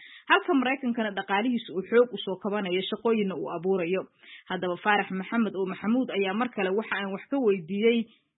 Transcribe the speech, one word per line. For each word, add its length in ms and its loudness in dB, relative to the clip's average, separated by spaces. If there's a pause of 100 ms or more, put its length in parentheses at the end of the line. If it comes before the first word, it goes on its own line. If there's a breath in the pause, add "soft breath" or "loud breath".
(280 loud breath)
halka 260 4
Maraykankana 580 0
dhaqaalihiisa 600 -2
uu 100 -4
xoog 320 4
u 40 -6
soo 180 -6
kabanayo, 460 -2
shaqooyinna 540 0
uu 140 -6
abuurayo. 520 0 (440 loud breath)
Haddaba 320 -4
Faarax 340 2
Maxamed 440 -2
oo 100 0
Maxamuud 440 0
ayaa 240 0
mar 160 0
kale 200 -2
waxa 260 -2
aan 180 -4
wax 140 -8
ka 100 0
weydiiyey 680 2 (320 soft breath)